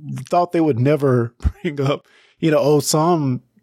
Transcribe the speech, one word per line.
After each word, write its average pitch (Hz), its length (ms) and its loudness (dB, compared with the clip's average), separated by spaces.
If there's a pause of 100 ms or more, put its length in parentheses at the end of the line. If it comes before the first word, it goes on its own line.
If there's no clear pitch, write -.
(300)
thought 175 220 0
they 170 80 0
would 147 180 0
never 131 560 0 (140)
<laughs> - 140 -12
bring 143 180 -6
up. 139 260 -4 (320)
You 160 120 0
know, 151 100 4
oh, 143 200 4
some 156 640 0 (200)